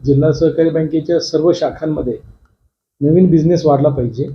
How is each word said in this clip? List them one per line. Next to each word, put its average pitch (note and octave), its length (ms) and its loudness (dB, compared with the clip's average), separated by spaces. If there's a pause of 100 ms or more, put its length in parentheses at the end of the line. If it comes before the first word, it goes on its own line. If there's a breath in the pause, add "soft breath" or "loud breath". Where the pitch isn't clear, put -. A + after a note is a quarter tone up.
जिल्हा C#3+ 280 2
सहकारी E3 380 0
बँकेच्या D#3+ 500 -2
सर्व D#3+ 320 0
शाखांमध्ये C#3 680 -6 (840)
नवीन E3 300 4
बिझनेस D#3+ 360 2
वाढला D3 220 2
पाहिजे C3 460 -4